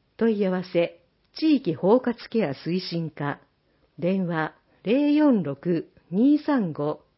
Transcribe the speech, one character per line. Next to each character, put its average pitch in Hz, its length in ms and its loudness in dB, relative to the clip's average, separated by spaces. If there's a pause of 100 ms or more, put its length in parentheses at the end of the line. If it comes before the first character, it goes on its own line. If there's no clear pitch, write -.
(180)
問 220 200 2
い 202 80 0
合 185 40 0
わ 180 200 -2
せ、 170 300 -2 (340)
地 311 220 2
域 165 180 -2
包 196 220 2
括 240 180 -2 (140)
ケ 220 160 -2
ア 143 60 -2
推 165 280 -4
進 170 300 -6
課。 143 320 -8 (580)
電 185 280 -2
話、 160 280 -4 (300)
零 285 300 2
四 285 280 4
六 151 480 -4 (200)
二 262 300 4
三 240 340 0
五 147 260 -4 (180)